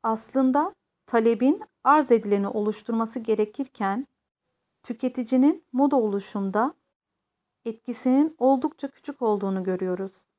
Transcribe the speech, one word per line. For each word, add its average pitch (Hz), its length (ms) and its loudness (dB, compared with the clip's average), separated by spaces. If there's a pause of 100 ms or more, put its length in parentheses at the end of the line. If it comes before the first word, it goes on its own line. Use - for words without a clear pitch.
Aslında 262 720 0 (300)
talebin 233 560 2 (220)
arz 277 280 4
edileni 202 360 2
oluşturması 226 720 -4
gerekirken, 214 880 -4 (760)
tüketicinin 254 880 0
moda 269 240 2
oluşumda 208 800 -2 (920)
etkisinin 254 760 0
oldukça 269 480 0
küçük - 340 -12
olduğunu 196 420 -2
görüyoruz. 185 600 -6 (140)